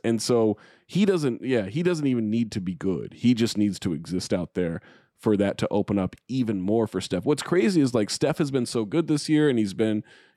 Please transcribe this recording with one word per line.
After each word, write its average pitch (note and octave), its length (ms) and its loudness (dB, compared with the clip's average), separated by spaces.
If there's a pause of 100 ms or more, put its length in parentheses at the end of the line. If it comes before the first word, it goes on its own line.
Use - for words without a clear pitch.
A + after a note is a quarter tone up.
And A2+ 160 0
so A2 380 2 (280)
he G3+ 200 2
doesn't, D#3 360 0
yeah, A2+ 260 0
he C3+ 140 -2
doesn't E3+ 240 0
even A#2+ 220 0
need A2+ 240 0
to G#2 80 -4
be F#2 140 -4
good. E2 400 -4
He A#2+ 180 4
just A2+ 240 0
needs G#2 220 0
to F2+ 160 -4
exist E2+ 400 -6
out F2 180 -4
there E2+ 300 -4 (360)
for G#2+ 200 2
that G2 180 2
to - 140 -2
open G#2 280 0
up F#2 160 -2 (140)
even A2+ 320 -2
more G#2 260 2
for F#2+ 140 -4
Steph. F2+ 240 -4
What's C#3+ 180 0
crazy F#3 380 2
is, B2+ 140 2
like, G#2+ 160 0
Steph D3+ 260 0
has D3+ 140 -2
been B2+ 160 0
so A2+ 180 -2
good D3+ 220 -2
this D3+ 240 -2
year, D3+ 180 4
and B2 100 2
he's G2+ 140 2
been, G#2+ 320 0 (320)